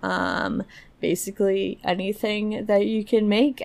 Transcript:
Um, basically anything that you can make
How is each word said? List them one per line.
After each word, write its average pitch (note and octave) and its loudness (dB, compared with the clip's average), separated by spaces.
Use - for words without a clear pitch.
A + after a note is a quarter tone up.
Um, F#3 -2
basically F#3+ -2
anything G#3 -2
that G#3 4
you A3 -2
can G#3+ 4
make A#3+ 2